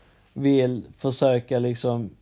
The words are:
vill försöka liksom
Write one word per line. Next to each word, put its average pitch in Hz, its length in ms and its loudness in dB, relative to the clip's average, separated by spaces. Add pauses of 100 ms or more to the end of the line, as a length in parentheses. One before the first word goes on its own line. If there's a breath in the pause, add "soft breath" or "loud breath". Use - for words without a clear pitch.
(340 soft breath)
vill 135 500 0 (140)
försöka 127 640 0
liksom 120 500 -4 (120)